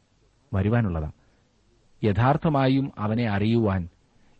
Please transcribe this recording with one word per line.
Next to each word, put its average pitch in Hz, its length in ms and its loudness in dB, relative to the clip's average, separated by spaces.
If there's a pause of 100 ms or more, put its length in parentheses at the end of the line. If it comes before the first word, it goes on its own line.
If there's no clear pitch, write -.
(540)
വരുവാനുള്ളതാ. 95 580 0 (920)
യഥാർത്ഥമായും 135 960 2
അവനെ 110 300 -2
അറിയുവാൻ 101 600 0 (520)